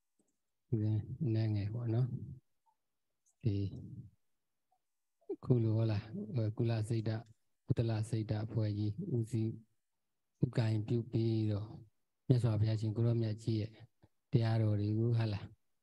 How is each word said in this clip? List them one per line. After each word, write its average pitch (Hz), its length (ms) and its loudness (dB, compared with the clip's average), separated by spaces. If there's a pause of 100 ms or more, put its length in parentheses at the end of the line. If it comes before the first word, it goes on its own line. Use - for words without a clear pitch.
(720)
Dạ, 107 180 2 (300)
nè, 110 280 0
nghe 104 180 0
họ 117 220 -6
nó. 117 200 2 (1300)
Thì, 98 300 0 (1700)
khu 123 180 4
lúa 110 260 2
là, 107 260 -2 (260)
ờ, 107 180 0
khu 120 100 0
la 117 180 0
xây 113 180 -2
đạ, 110 220 -4 (440)
khu - 160 2
la 113 200 0
xây 110 200 -2
đạ, 107 220 -2
phù 113 160 -2
hợp 107 80 2
gì, 104 240 0 (180)
u 120 120 0
gì, 110 300 -2 (840)
u 131 100 4
cái 110 380 2
biểu 120 140 2 (100)
bì 113 380 2
rồi. 104 120 0 (640)
Nhớ 123 120 8
sao 110 180 4
bây 107 100 4
giờ 110 140 2
chúng 110 120 0
tôi 117 120 2
làm 113 340 2
gì 110 200 0
vậy? 101 100 -4 (640)
Tia 113 280 2
rồi 104 180 2
thì 104 140 0
u 113 220 2
hả 113 120 2
là? 101 240 -4 (340)